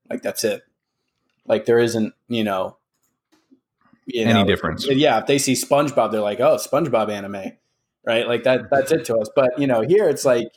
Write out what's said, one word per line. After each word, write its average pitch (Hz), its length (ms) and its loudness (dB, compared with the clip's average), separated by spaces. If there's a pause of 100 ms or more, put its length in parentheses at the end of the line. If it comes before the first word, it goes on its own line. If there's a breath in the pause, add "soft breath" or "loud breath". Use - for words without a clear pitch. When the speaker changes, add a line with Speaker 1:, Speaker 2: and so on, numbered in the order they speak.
Speaker 1:
Like, - 120 -8
that's - 240 -8
it. 101 180 -4 (840)
Like, 110 200 0
there 117 140 4
isn't, 113 340 0 (140)
you 117 160 -2
know, 95 340 -4 (1300)
you 117 200 -4
Speaker 2:
Any 110 160 4
Speaker 1:
know, 95 40 2
Speaker 2:
difference? 90 440 -2
Speaker 1:
yeah, 135 300 2
if - 80 -8
they 143 100 4
see 135 160 0
SpongeBob, 131 580 0
they're 107 100 -2
like, 104 180 -2
"Oh, 139 160 4
SpongeBob 120 560 -2
anime," 98 400 -10 (540)
right? 113 220 0
Like, 117 160 -2
that, 127 280 0
that's 139 200 0
it 160 140 0
to 113 120 -2
us. 107 180 -4
But, 127 240 2
you 143 80 0
know, 120 140 2
here 180 280 2
it's - 160 -2
like 117 320 0